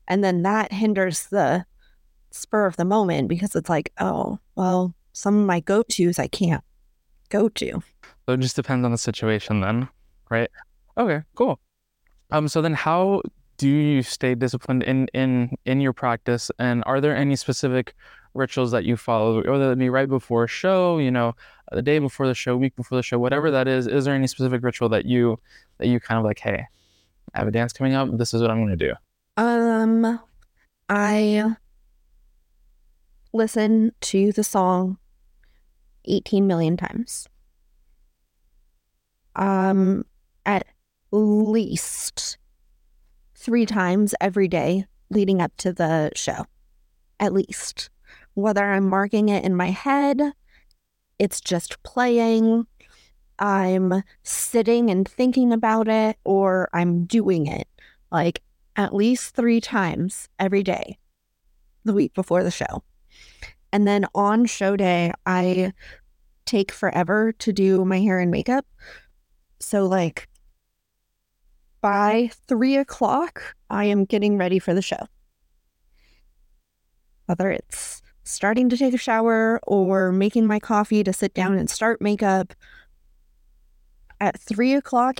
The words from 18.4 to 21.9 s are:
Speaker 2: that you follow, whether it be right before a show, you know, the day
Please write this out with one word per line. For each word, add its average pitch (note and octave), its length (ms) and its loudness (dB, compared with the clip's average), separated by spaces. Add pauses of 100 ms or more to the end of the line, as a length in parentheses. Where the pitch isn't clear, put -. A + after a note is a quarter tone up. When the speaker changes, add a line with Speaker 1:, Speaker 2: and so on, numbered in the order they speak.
Speaker 2:
that A2+ 120 0
you A#2 140 0
follow, A2+ 460 0
whether C3+ 280 2
it B2 80 0
be B2+ 100 0
right C3+ 200 0
before A#2+ 340 0
a A#2 40 0
show, F3+ 500 0
you C3+ 140 0
know, A#2+ 240 0 (360)
the - 100 -2
day D3 180 2